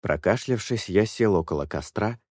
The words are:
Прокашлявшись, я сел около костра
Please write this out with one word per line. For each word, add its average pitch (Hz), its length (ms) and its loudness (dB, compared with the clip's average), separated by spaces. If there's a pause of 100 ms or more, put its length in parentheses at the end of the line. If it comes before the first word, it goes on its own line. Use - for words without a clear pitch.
Прокашлявшись, - 880 0
я 104 160 4
сел 110 300 2
около 76 300 0
костра 104 540 -4 (120)